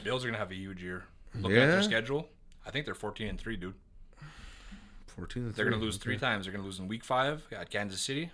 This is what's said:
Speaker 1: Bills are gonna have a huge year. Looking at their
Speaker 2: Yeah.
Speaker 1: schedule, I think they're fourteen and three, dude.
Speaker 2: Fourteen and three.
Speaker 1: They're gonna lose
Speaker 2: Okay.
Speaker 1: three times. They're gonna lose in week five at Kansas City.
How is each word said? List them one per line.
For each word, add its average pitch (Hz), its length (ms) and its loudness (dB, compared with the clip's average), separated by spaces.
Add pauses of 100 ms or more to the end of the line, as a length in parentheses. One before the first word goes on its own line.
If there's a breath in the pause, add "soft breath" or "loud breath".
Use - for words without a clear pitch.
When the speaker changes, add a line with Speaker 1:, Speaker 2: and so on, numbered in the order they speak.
Speaker 1:
Bills 127 220 0
are - 20 -2
gonna 113 100 -2
have 98 140 -2
a 92 40 -6
huge 95 280 -8
year. 90 220 -6 (280)
Looking 98 240 6
at 135 100 10
their 165 100 8
Speaker 2:
Yeah. 196 40 6
Speaker 1:
schedule, 143 480 2 (360)
I 104 60 -10
think 143 140 -2
they're 98 80 -4
fourteen 107 360 -4
and 90 100 -4
three, 110 160 -4
dude. 92 200 -6 (1300 loud breath)
Speaker 2:
Fourteen 98 380 -6
and 107 100 -4
three. 107 80 4
Speaker 1:
They're 113 80 6
gonna 110 100 2
lose 110 140 0
Speaker 2:
Okay. 101 80 -6
Speaker 1:
three 123 140 0
times. 104 280 2
They're 95 80 -6
gonna 98 120 -4
lose 92 140 -8
in 92 80 -4
week 113 180 -4
five 143 460 2
at 98 180 -8
Kansas 101 320 -2
City. 151 320 -2